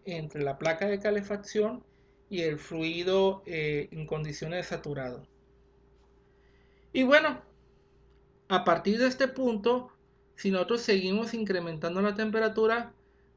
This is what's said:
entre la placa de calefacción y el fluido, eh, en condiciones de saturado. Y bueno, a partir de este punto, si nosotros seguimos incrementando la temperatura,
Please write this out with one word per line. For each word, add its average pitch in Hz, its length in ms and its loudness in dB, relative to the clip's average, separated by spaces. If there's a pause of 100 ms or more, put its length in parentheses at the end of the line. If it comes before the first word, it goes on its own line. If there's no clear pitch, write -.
entre 156 380 -6
la 139 140 -2
placa 165 300 0
de 202 120 0
calefacción 208 840 -2 (460)
y 180 120 -4
el 156 160 0
fluido, 175 880 0
eh, 151 460 -2
en 156 160 -8
condiciones 156 500 -6
de 175 60 -4
saturado. 139 640 -8 (1600)
Y 262 120 2
bueno, 285 360 6 (1080)
a 185 160 2
partir 190 360 4
de 254 80 6
este 254 200 2
punto, 247 640 0 (440)
si - 140 -2
nosotros 190 320 0
seguimos 202 540 0
incrementando 175 640 -2
la 208 140 0
temperatura, 220 800 0 (440)